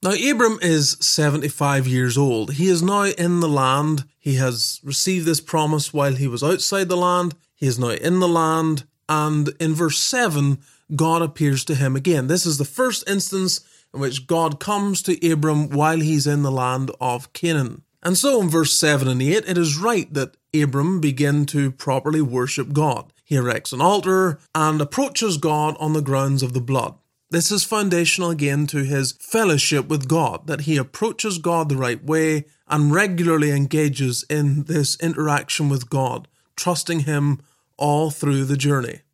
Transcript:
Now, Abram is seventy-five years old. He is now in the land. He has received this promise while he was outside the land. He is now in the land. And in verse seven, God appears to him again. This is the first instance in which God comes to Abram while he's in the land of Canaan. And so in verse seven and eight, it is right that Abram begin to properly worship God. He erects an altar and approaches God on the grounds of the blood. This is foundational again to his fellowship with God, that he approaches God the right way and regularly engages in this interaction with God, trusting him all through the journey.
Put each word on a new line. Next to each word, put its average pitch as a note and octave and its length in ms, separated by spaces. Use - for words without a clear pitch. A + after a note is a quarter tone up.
Now, F#3+ 100
Abram A3+ 480
is D#3 400
seventy-five C#3+ 880
years B2+ 300
old. B2+ 340
He D#3+ 160
is E3+ 140
now G3 220
in F3 360
the E3 80
land. C#3+ 560
He C#3 160
has B2+ 500
received E3+ 400
this D#3 160
promise D3+ 540
while C#3+ 180
he C3+ 160
was A#2+ 160
outside F#3 460
the F3+ 80
land. F3+ 360
He - 120
is A#2+ 120
now A#2+ 140
in E3+ 280
the F3+ 80
land. D#3+ 560
And D3+ 500
in D#3+ 160
verse D#3 240
seven, D3 600
God E3 280
appears D3 420
to D#3+ 100
him C3+ 220
again. C#3 300
This F3 200
is D#3 120
the C#3+ 60
first B3 440
instance F#3+ 520
in C3+ 60
which C3+ 260
God E3 340
comes G3+ 420
to E3+ 300
Abram D3+ 380
while D#3 300
he's D3+ 260
in D3 160
the C#3 80
land B2+ 400
of B2+ 320
Canaan. D3+ 500
And F3+ 140
so C4 240
in F#3 80
verse D#3+ 300
seven C#3+ 300
and B2+ 140
eight, E3+ 240
it F3 120
is D#3 200
right G3+ 360
that C3+ 220
Abram D3+ 460
begin C#3+ 460
to C#3 240
properly C#3 500
worship B2+ 520
God. D3 400
He D3 120
erects A#2+ 360
an B2+ 80
altar F#3 580
and D#3 260
approaches A3 560
God D3+ 420
on D#3 140
the D#3 80
grounds C3+ 420
of B2 100
the B2+ 80
blood. B2 340
This E3+ 200
is G#3 140
foundational F#3 680
again C#3+ 380
to C#3+ 160
his C3+ 280
fellowship D#3 760
with D3 200
God, C#3+ 380
that D3+ 160
he D3 160
approaches G#3+ 580
God E3 320
the C#3 80
right B2 260
way D#3 440
and D3 220
regularly E3+ 600
engages C#3 800
in D3 340
this D3+ 360
interaction D3+ 680
with B2+ 220
God, B2+ 360
trusting E3+ 440
him C#3+ 400
all D3 340
through C#3 360
the C#3+ 100
journey. C3+ 440